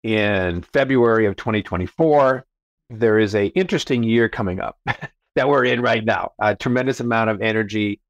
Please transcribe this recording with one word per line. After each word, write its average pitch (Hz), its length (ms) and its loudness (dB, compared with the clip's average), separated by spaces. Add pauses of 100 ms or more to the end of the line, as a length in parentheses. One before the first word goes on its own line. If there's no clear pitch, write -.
in 101 580 0
February 120 640 2
of 98 120 0
twenty 107 260 -4
twenty-four. 131 800 0 (460)
There 110 280 2
is 104 160 2
a 101 120 2
interesting 156 560 -2
year 113 260 2
coming 95 320 -6
up - 220 -10
<laughs> - 520 -12
that 135 140 0
we're 143 160 2
in 123 160 0
right 117 240 0
now. 92 340 -2
A 104 160 0
tremendous 127 460 -2
amount 113 300 0
of 101 100 -4
energy. 107 680 -2